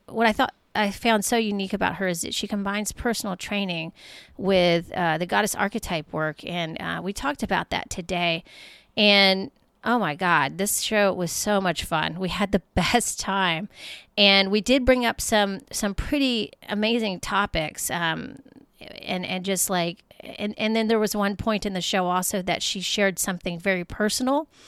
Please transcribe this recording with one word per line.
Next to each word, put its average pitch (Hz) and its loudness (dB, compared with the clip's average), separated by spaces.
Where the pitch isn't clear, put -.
what 226 2
I 214 2
thought - 0
I 208 0
found 220 2
so 240 2
unique 202 -2
about 180 0
her 185 -2
is 175 -2
that - -8
she - -4
combines 202 -4
personal 208 -4
training 180 -4
with, 175 4
uh, 160 0
the 175 -4
goddess 202 0
archetype 196 -4
work. 156 -4
And, 170 -6
uh, 170 -6
we 185 -4
talked 277 -6
about 180 -2
that - -4
today. 175 -2
And, 196 4
oh 240 2
my 160 -2
God, 160 2
this 196 -2
show 208 2
was 175 -2
so 208 0
much 180 -2
fun. 160 -2
We 190 -2
had 180 -2
the 202 2
<laughs> - -8
best - 2
time. 190 0
And 196 6
we 214 4
did 254 4
bring 247 4
up - -2
some, 202 2
some 202 -2
pretty 262 0
amazing 214 0
topics, 190 -2
um, 160 -4
and, - -8
and 185 -6
just, 190 0
like, 175 -2
and, 208 -6
and 220 0
then 220 2
there 226 4
was 214 0
one 202 0
point 214 0
in 202 -4
the 185 -4
show 185 0
also 180 0
that 175 -2
she - -4
shared 190 0
something 180 -4
very 185 0
personal. 254 0